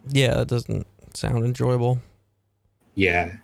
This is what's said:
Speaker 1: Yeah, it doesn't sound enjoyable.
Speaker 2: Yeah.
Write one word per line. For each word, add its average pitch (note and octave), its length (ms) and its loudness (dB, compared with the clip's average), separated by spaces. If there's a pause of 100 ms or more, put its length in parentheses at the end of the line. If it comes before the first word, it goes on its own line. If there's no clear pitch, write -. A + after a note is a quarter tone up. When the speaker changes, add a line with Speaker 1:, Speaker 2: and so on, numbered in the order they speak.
Speaker 1:
Yeah, C3 340 2
it B2 60 -2
doesn't A2+ 400 -4 (260)
sound A#2 300 -2
enjoyable. B2 560 0 (960)
Speaker 2:
Yeah. F2 380 2 (100)